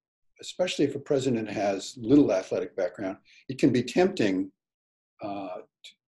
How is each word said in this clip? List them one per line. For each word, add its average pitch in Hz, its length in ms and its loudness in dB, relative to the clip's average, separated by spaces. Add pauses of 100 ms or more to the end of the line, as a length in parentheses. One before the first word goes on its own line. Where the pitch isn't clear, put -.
(400)
especially - 440 -2
if - 100 -2
a 131 40 -8
president 127 500 0
has 101 480 -2
little 123 340 6
athletic 95 440 -2
background, 95 420 -4 (300)
it 127 120 -8
can 143 120 4
be 123 120 2
tempting, 120 680 0 (720)
uh, 98 360 -10 (260)
t-, - 100 -20 (140)